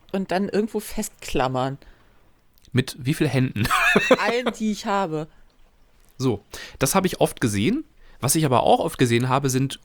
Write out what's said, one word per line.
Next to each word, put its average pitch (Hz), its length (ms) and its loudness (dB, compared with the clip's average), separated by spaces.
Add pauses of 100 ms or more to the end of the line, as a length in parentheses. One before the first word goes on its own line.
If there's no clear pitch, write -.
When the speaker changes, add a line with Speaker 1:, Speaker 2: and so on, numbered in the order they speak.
(120)
Speaker 1:
und 190 180 -4
dann 190 180 0
irgendwo 214 320 -2
festklammern. 131 1000 -4 (920)
Speaker 2:
Mit - 280 0
wie 135 160 -2
viel 156 120 0
Händen? 123 400 0 (260)
<laughs> - 260 4
Speaker 1:
Allen, 233 400 -2
die 214 120 -2
ich 202 140 -8
habe. 170 420 -2 (920)
Speaker 2:
So, 127 240 -2 (340)
das - 160 0
habe 190 140 2
ich - 120 -4
oft - 220 0
gesehen. 127 420 0 (380)
Was 135 140 0
ich 156 100 2
aber 123 160 4
auch - 180 4
oft - 200 -4
gesehen 120 280 4
habe, 131 220 0
sind 131 360 -2